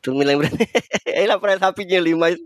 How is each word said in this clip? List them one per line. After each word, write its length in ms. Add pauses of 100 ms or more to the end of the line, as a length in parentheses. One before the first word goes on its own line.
Tu 80
não 80
me 60
lembra? 220
<laughs> 600
Ele 240
aparece 300
rapidinho 380
ali, 140
mas 320